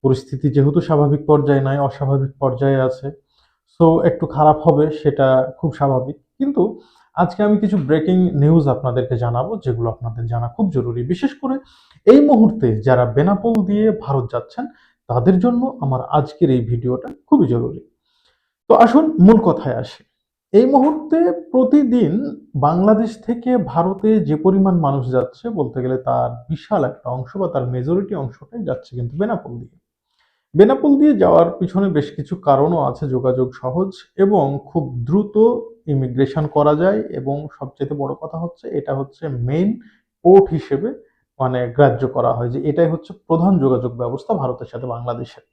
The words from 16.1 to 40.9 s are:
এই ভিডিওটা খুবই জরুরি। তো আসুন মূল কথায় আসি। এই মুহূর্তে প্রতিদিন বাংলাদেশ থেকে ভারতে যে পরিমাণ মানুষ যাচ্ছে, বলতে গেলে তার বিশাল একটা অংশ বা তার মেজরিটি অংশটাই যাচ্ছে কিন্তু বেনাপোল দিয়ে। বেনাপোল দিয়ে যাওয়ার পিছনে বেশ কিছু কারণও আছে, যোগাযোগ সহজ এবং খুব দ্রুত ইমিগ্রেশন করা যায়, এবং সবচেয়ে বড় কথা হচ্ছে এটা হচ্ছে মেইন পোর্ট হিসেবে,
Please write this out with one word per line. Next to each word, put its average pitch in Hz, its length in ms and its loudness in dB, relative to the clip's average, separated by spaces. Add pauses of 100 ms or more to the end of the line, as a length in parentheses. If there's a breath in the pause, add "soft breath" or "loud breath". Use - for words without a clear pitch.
এই 123 160 0
ভিডিওটা 120 420 -6 (180)
খুবই 262 220 2
জরুরি। 120 320 -4 (880)
তো - 80 6
আসুন 285 440 4
মূল 208 220 8
কথায় 139 340 -2
আসি। - 280 -10 (480)
এই 226 140 6
মুহূর্তে 302 680 2 (200)
প্রতিদিন 254 920 0 (140)
বাংলাদেশ 190 680 0
থেকে 247 340 -2
ভারতে 190 600 0
যে 151 160 -2
পরিমাণ 185 440 2
মানুষ 139 320 -2
যাচ্ছে, 127 380 -4
বলতে 135 320 -6
গেলে 127 160 -4
তার 123 520 -4
বিশাল 160 360 -2
একটা - 240 -8
অংশ 127 280 -10
বা 190 100 -4
তার 127 200 -4
মেজরিটি 165 480 -4
অংশটাই 151 480 -10
যাচ্ছে 127 320 -8
কিন্তু 123 220 -8
বেনাপোল 185 420 -6
দিয়ে। - 180 -20 (760)
বেনাপোল 269 440 4
দিয়ে 294 140 4
যাওয়ার 170 460 4
পিছনে 190 300 -2
বেশ 147 260 -2
কিছু 156 200 -8
কারণও 156 460 0
আছে, 135 260 -4
যোগাযোগ 127 460 -2
সহজ 175 380 -6 (240)
এবং 175 500 0
খুব 131 320 -6
দ্রুত 208 640 0 (240)
ইমিগ্রেশন 135 600 -2
করা 147 280 2
যায়, 190 260 0
এবং 143 460 -8 (120)
সবচেয়ে 139 340 -10
বড় 139 220 -6
কথা 160 220 -14
হচ্ছে 170 320 -12
এটা 143 260 -6
হচ্ছে 139 320 -10
মেইন 147 520 -2 (440 loud breath)
পোর্ট 196 260 8
হিসেবে, 160 440 -4 (460 soft breath)